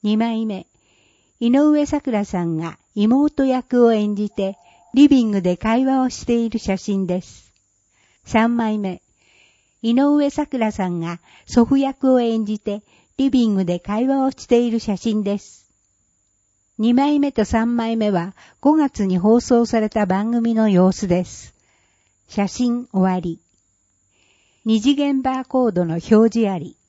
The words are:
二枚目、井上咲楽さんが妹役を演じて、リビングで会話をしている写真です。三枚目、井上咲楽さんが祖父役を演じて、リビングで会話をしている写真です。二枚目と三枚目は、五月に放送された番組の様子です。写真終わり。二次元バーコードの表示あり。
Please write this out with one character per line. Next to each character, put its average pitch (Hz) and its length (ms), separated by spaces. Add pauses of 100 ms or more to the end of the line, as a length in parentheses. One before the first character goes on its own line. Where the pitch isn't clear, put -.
二 214 160
枚 226 300
目、 190 180 (720)
井 240 120
上 294 340
咲 285 240
楽 208 160
さ 175 200
ん 165 120
が 165 220 (160)
妹 269 500
役 247 400
を 233 80
演 208 220
じ 208 160
て、 196 260 (380)
リ 285 120
ビ 269 160
ン 220 60
グ 202 140
で 180 120
会 233 300
話 262 160
を 254 80
し - 160
て 233 140
い 233 100
る 226 80
写 196 200
真 196 280
で 180 160
す。 - 320 (680)
三 233 340
枚 220 220
目、 190 240 (840)
井 233 60
上 285 380
咲 285 260
楽 220 140
さ 185 180
ん 175 100
が 170 200 (260)
祖 - 180
父 269 140
役 269 340
を 254 80
演 226 240
じ 208 160
て、 208 220 (360)
リ 269 120
ビ 254 160
ン 214 80
グ 190 120
で 175 140
会 220 280
話 269 180
を 269 60
し - 160
て 233 120
い 240 120
る 226 80
写 202 180
真 214 260
で 202 140
す。 - 320 (1120)
二 233 160
枚 294 240
目 277 120
と 214 140
三 233 300
枚 226 200
目 214 140
は、 185 240 (280)
五 302 140
月 269 300
に 185 140
放 220 200
送 233 280
さ 226 120
れ 214 120
た 208 160
番 202 240
組 233 240
の 220 140
様 185 220
子 - 160
で 175 180
す。 - 280 (720)
写 202 200
真 240 440
終 190 100
わ 185 180
り。 170 200 (1300)
二 220 160
次 269 140
元 285 260
バ 262 240
ー - 20
コ 254 200
ー 214 40
ド 175 140
の 165 180
表 220 360
示 214 100
あ 190 80
り。 - 200 (120)